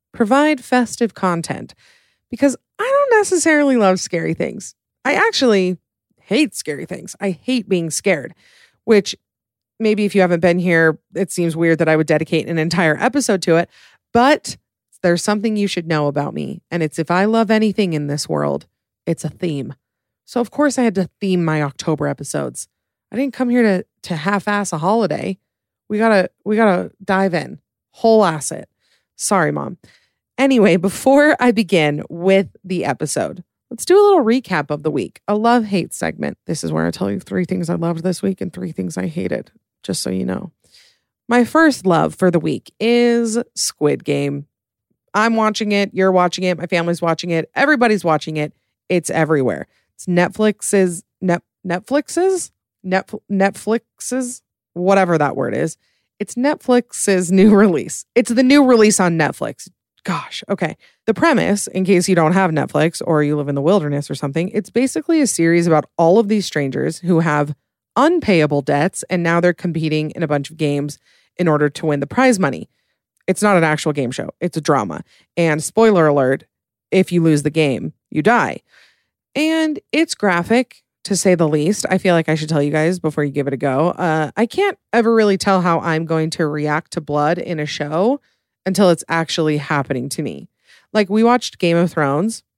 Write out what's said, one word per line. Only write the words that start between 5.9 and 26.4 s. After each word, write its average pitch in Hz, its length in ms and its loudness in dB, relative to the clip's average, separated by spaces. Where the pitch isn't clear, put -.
hate 247 340 0
scary 147 300 -10
things. - 360 -14
I 202 100 -2
hate 240 380 -4
being 165 220 -2
scared, 156 420 -2
which 208 320 2
maybe 214 240 0
if 202 100 -2
you 202 60 4
haven't 175 200 2
been 175 200 2
here, 165 400 2
it 180 160 -4
seems 170 240 -2
weird 165 220 2
that 160 100 0
I 160 80 4
would 156 100 0
dedicate 156 420 0
an 170 100 -2
entire 165 400 0
episode 226 440 0
to 165 140 2
it. 170 120 0
But 262 440 2
there's 175 220 0
something 214 340 -2
you 202 120 0
should 170 180 -6
know 151 220 0
about 143 260 -4
me. 151 260 -8
And 170 100 -2
it's 156 160 -4
if 160 100 -4
I 180 160 2
love 220 280 2
anything 214 400 0
in 147 160 -4
this 143 200 -6
world, 151 380 -4
it's 165 180 -4
a 165 40 -4
theme. 147 480 -8
So - 160 -4
of 233 100 -4
course 285 260 0
I 262 60 0
had 220 140 0
to 190 120 -2
theme 185 240 0
my 156 180 0
October 147 460 -4
episodes. 139 580 -8
I 202 40 -8
didn't 269 160 -4
come 254 160 -4
here 240 140 2
to, 196 240 0
to 170 140 -6
half-ass 202 560 -4
a 160 60 -4
holiday. 196 600 -2
We 214 100 -4
gotta, 214 320 2